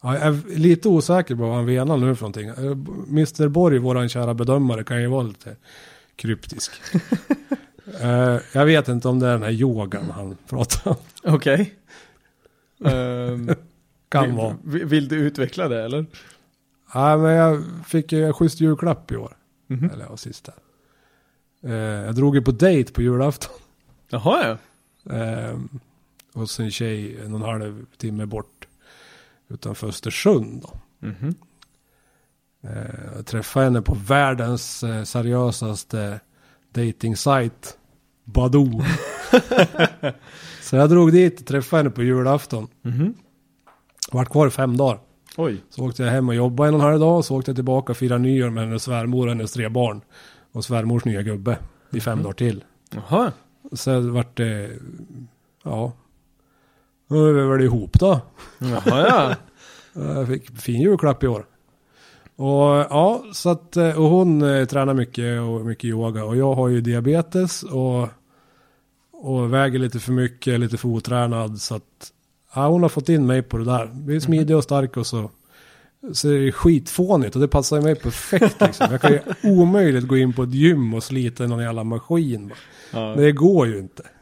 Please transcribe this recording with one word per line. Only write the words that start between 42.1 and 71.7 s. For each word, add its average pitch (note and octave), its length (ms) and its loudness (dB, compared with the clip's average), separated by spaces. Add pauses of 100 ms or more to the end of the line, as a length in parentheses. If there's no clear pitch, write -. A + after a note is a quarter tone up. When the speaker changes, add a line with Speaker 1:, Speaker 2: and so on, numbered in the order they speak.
Speaker 2:
Mhm. C#3 320 -2 (960)
Speaker 1:
Vart B2+ 180 -2
kvar D3 160 4
i C3 40 2
fem B2+ 260 -2
dagar. B2+ 240 0 (360)
Speaker 2:
Oj. B2+ 340 -4
Speaker 1:
Så B2+ 160 -10
åkte B2 160 -6
jag A#2+ 80 0
hem B2+ 180 0
och A#2+ 60 0
jobbade B2 340 2
en D3+ 60 2
och D3+ 60 2
en D3 60 4
halv D3+ 140 4
dag. E3 240 4
Så C3+ 120 -4
åkte C3 140 -4
jag B2+ 60 -4
tillbaka C3 360 -2
och A#2 40 -4
firade B2 260 0
nyår B2+ 280 2
med A2+ 140 -4
hennes A2+ 180 -6
svärmor B2 440 -2
och A#2+ 60 -2
hennes A2 200 -6
tre A2+ 160 -4
barn. A2+ 320 -2 (520)
Och A2+ 120 -8
svärmors A#2 400 -2
nya G#2 180 -2
gubbe G#2 360 -4 (320)
i A2+ 100 -4
fem A2 180 -4
Speaker 2:
Mhm. G#2 40 -2
Speaker 1:
dagar G2+ 120 -6
till. A2 300 -4 (260)
Speaker 2:
Jaha. C#3+ 420 -2 (400)
Speaker 1:
Så B2+ 280 0
vart A#2+ 360 -2
det, A2 340 -4 (920)
ja. A#2 280 -6 (1160)
Nu D3+ 200 4
är D3+ 40 6
vi C#3+ 160 4
väl C3+ 120 2
ihop A#2+ 400 2
då. F#3 200 4 (380)
Speaker 2:
Jaha, B2 240 -4 (260)
ja. E3+ 260 4 (600)
Speaker 1:
<laughs> D#3 80 -8
Jag C#3+ 260 -4
fick - 320 -8
fin A#2+ 200 -2
julklapp D#3+ 440 2
i - 40 2
år. G#2+ 180 -4 (880)
Och, C#3 380 2
ja, D#3 580 2
så - 180 -4
att, - 260 -4
eh, E3 220 2
och D#3 100 6
hon, E3+ 340 4
eh, C#3 220 2
tränar C#3 300 0
mycket A#2+ 460 -2
och A2+ 260 -4
mycket A2+ 180 -8
yoga. A2+ 400 -2
Och A2+ 120 -2
jag C3+ 180 2
har B2+ 140 0
ju B2 120 2
diabetes D#3+ 840 0
och, B2+ 460 -2 (1040)
och C3 420 -4
väger C3+ 240 2
lite B2 220 -4
för B2 120 -4
mycket, B2 480 0
lite A#2 180 -2
för B2 100 -4
otränad. A2+ 720 -2
Så - 140 -8